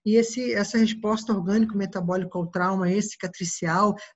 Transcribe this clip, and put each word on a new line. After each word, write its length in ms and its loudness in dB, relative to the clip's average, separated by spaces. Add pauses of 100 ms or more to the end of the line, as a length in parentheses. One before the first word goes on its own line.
e 120 4
esse, 360 0
essa 240 0
resposta 560 0
orgânico-metabólica 1040 0
ao 100 -2
trauma 460 0
e 100 2
cicatricial, 920 -2 (200)